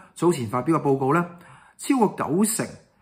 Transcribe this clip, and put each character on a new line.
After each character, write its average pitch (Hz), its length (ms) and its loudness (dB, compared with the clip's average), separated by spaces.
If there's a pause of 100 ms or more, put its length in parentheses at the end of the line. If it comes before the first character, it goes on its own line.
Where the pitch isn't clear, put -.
(140)
早 170 180 2
前 123 160 -6
發 123 140 -2
表 160 160 0
嘅 - 40 -2
報 139 140 2
告 135 160 0
呢， 175 160 0 (480)
超 - 220 0
過 208 180 2
九 180 280 0
成 131 220 -2 (360)